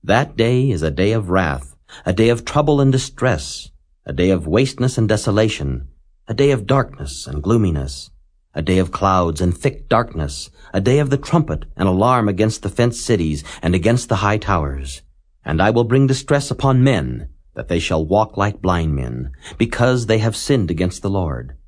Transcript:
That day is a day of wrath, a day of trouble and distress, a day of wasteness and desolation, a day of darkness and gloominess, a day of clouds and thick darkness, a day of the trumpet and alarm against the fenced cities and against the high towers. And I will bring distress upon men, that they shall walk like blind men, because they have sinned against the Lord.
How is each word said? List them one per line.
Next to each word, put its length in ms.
That 340
day 340
is 120
a 80
day 220
of 180
wrath, 460
a 60
day 180
of 140
trouble 360
and 100
distress, 800
a 80
day 180
of 160
wasteness 520
and 100
desolation, 760
a 80
day 160
of 160
darkness 600
and 160
gloominess, 680
a 80
day 160
of 120
clouds 500
and 160
thick 320
darkness, 640
a 80
day 180
of 120
the 80
trumpet 480
and 120
alarm 400
against 340
the 80
fenced 340
cities 400
and 140
against 340
the 80
high 220
towers. 640
And 160
I 100
will 140
bring 220
distress 440
upon 320
men, 460
that 140
they 100
shall 280
walk 300
like 260
blind 320
men, 380
because 480
they 120
have 160
sinned 360
against 320
the 80
Lord. 440